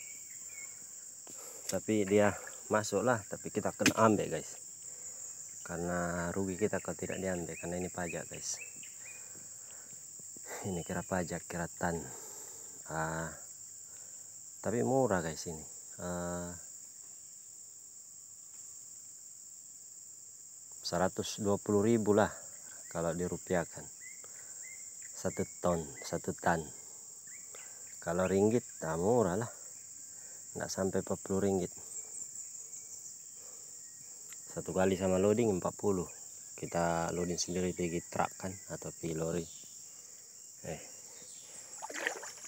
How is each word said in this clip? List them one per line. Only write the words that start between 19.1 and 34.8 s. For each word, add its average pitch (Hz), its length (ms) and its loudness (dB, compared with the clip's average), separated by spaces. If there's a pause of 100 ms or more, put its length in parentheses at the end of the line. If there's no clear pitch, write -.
seratus 92 640 2
dua 101 160 6
puluh 101 240 8
ribu 107 320 10
lah 104 160 8 (560)
kalau 85 240 2
dirupiahkan. 87 720 2 (1200)
Satu - 400 0 (160)
ton, 87 240 4 (160)
satu 87 320 -2
tan. 85 320 4 (1400)
Kalau 87 240 4
ringgit, 101 400 6 (160)
ah, 80 160 0
murah 95 400 8
lah. 120 160 0 (1040)
Nggak - 160 -2
sampai 95 320 2
empat - 160 -2
puluh 95 240 2
ringgit. 95 280 4 (2750)
Satu 82 160 -4
kali 92 240 6